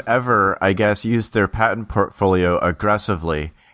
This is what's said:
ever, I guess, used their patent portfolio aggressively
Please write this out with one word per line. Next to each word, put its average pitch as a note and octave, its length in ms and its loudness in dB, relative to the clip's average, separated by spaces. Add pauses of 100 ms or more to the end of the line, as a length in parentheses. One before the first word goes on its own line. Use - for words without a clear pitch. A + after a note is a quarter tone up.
ever, A2+ 560 2
I G2 120 2
guess, G#2 320 0
used A2+ 280 -2
their G2+ 140 2
patent A2 420 -2
portfolio F#2 680 0
aggressively E2 920 -2 (220)